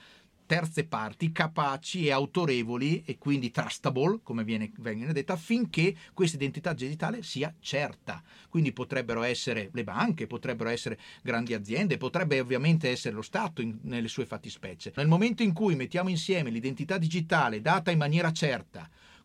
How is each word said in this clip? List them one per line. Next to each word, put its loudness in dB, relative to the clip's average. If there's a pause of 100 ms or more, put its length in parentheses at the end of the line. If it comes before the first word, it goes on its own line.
(500)
terze 0
parti -2
capaci 0
e 6
autorevoli 2
e -6
quindi 0
trustable, 0
come -4
viene, -2
viene -4
detta, -2
affinché 2 (180)
questa 2
identità -2
digitale -4
sia -4
certa. -4 (280)
Quindi 2
potrebbero -2
essere -2
le -4
banche, -2
potrebbero -4
essere -4 (240)
grandi -2
aziende, 0
potrebbe 0
ovviamente 2
essere -2
lo -6
Stato -4
in, -4
nelle -4
sue -4
fattispecie. -12
Nel 2
momento 6
in 6
cui 2
mettiamo -2
insieme 0
l'identità -2
digitale 2
data 2
in 4
maniera 4
certa -2 (340)